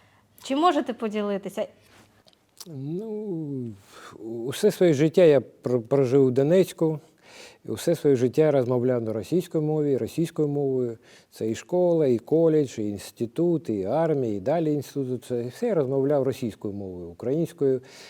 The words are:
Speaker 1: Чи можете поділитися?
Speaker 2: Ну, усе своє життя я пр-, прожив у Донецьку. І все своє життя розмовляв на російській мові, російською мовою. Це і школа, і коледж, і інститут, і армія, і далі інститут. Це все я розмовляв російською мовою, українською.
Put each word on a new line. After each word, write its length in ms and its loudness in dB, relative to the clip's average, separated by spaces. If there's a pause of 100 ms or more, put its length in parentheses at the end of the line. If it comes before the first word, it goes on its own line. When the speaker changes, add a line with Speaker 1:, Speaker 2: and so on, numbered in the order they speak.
(440)
Speaker 1:
Чи 120 -4
можете 380 2
поділитися? 760 -6 (1000)
Speaker 2:
Ну, 1040 -8 (720)
усе 260 2
своє 220 4
життя 300 4
я 160 8
пр-, 400 -4
прожив 460 4
у 60 4
Донецьку. 680 2 (680)
І 20 -4
все 240 0
своє 200 4
життя 360 2
розмовляв 500 2
на 120 -4
російській 440 -4
мові, 400 0
російською 500 -2
мовою. 500 -2 (340)
Це 180 -6
і 60 -2
школа, 520 0
і 100 4
коледж, 640 2
і 100 -4
інститут, 800 -4
і 140 0
армія, 520 0
і 40 -4
далі 340 0
інститут. 520 -6
Це 180 -4
все 240 -6
я 80 0
розмовляв 480 2
російською 500 -4
мовою, 360 -10
українською. 720 -2 (280)